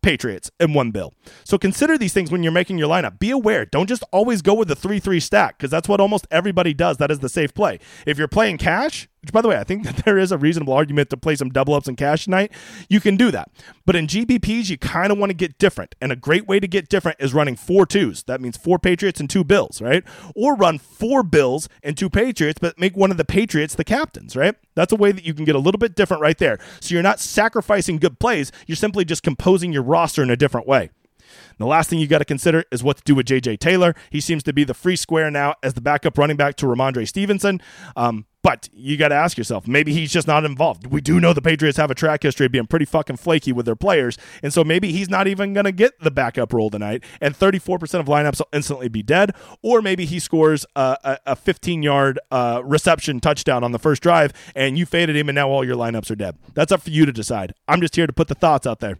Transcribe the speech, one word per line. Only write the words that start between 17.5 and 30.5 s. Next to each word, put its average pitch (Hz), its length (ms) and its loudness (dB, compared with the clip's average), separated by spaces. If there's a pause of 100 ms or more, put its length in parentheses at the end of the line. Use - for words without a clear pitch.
four 180 300 4
twos. 151 380 -2
That 127 180 -6
means 123 160 -8
four 175 220 0
Patriots 180 420 0
and 143 80 -6
two - 160 2
Bills, 156 360 0
right? 139 220 0 (320)
Or 269 200 2
run 170 220 2
four 240 460 -2
Bills 147 460 0 (120)
and 147 160 -8
two 185 120 -2
Patriots, 196 500 -2
but 170 180 -4
make 185 200 -2
one 196 140 4
of 185 40 -2
the 165 80 -2
Patriots 160 520 -2
the 160 100 -4
captains, 262 500 -4
right? 151 200 2 (200)
That's 170 160 2
a 220 60 2
way 202 160 4
that 185 100 -6
you 165 100 -6
can 151 120 -6
get 151 100 4
a 139 40 2
little 190 200 2
bit 220 160 -2
different 180 260 0
right 156 160 2
there. 127 220 0 (220)
So - 120 -6
you're 170 100 0
not 202 180 2
sacrificing 208 800 0
good 143 200 0
plays. 208 320 0 (160)
You're 160 80 -6
simply 202 300 -2
just 160 180 -6
composing 175 480 2
your 139 120 -2
roster 151 400 2
in 127 80 2
a 120 40 4
different 127 320 -2